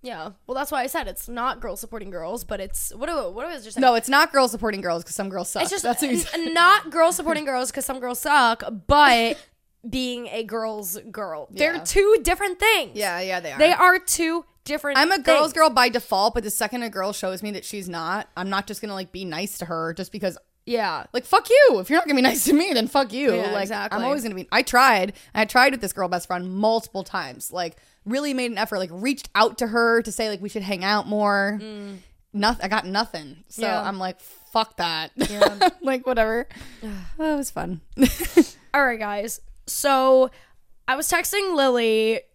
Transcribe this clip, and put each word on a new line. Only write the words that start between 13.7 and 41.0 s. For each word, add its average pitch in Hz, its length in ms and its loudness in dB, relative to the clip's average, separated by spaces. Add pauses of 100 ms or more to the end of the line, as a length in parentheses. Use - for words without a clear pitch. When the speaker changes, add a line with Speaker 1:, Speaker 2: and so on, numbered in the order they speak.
Speaker 1:
are 359 260 6
two 339 460 -2 (200)
different 285 340 -4
Speaker 2:
I'm 311 140 4
a 392 60 2
girl's 302 300 4
Speaker 1:
things. - 60 -6
Speaker 2:
girl 320 160 6
by 247 180 4
default, 220 460 0
but 233 100 -2
the 208 60 -6
second 233 320 -4
a 233 80 -6
girl 196 240 -4
shows 185 280 -6
me 208 100 -6
that 190 120 -10
she's 196 240 -10
not, 170 480 -6
I'm 185 140 -6
not 196 160 -2
just 208 160 -12
gonna, 208 120 -10
like, 190 160 -10
be 190 140 -10
nice 180 340 -8
to 185 80 -8
her 165 280 -6
just 185 180 -10
because 196 240 -6 (300)
Speaker 1:
Yeah. 208 460 -4
Speaker 2:
Like, 254 140 -4
fuck 453 240 2
you. 480 300 8
If 185 100 -6
you're 311 80 4
not 349 80 0
gonna 285 100 2
be 254 60 4
<laughs> 254 100 6
nice 247 120 -2
to 277 100 4
me, 349 200 2
then 233 140 0
fuck 269 240 0
you. 269 220 2
Speaker 1:
Yeah, 220 180 -2
Speaker 2:
Like, 202 120 -2
Speaker 1:
exactly. 202 340 -6
Speaker 2:
I'm 233 60 -2
always 277 180 0
gonna 220 120 -6
be, 185 180 -10
I 240 100 2
tried. 233 500 4 (220)
I 214 120 2
tried 254 260 4
with 247 100 -8
this 190 120 -8
girl 185 140 -2
best 175 180 -4
friend 180 280 -6
multiple 214 500 0
times. 143 480 -8
Like, 170 240 -8 (300)
really 277 260 -2
made 254 180 -2
an 220 60 -8
effort. 208 220 -4
Like, 185 120 -4
reached 208 440 -4
out 226 240 2
to - 80 -2
her 233 340 2
to 226 100 -6
say, 220 200 -4
like, 196 100 -8
we 202 80 -8
should 202 140 -8
hang 185 200 -6
out 208 240 0
more. 202 560 0
Speaker 1:
Mm. 202 360 -14 (340)
Speaker 2:
Noth-, 208 300 0
I 190 60 -6
got 208 180 -2
nothing. 175 600 -6
So - 140 -10
Speaker 1:
Yeah. 190 200 -2
Speaker 2:
I'm 190 160 -6
like, 185 220 -8
"Fuck - 580 -6
that." 160 380 -4
Speaker 1:
Yeah. - 580 2
Speaker 2:
<laughs> - 80 -18
Like, 269 240 -2
whatever. 233 420 0 (320)
Speaker 1:
<sighs> 202 380 -10
Speaker 2:
That 311 180 0
was 277 140 -6
fun. 165 320 -8 (160)
<laughs> - 760 2
Speaker 1:
All 277 120 4
right, 233 120 -2
guys. 208 420 -6 (260)
So 262 640 4 (580)
I 262 80 2
was 302 140 -4